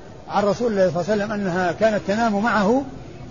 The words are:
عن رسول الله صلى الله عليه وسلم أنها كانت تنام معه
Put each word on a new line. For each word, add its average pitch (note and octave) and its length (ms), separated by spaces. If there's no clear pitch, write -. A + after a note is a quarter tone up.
عن F#3 140
رسول G#3+ 280
الله F#3+ 200
صلى F3 100
الله F3 100
عليه G#3 120
وسلم G#3+ 80
أنها F#3 400
كانت G#3+ 360
تنام G#3 360
معه A3 400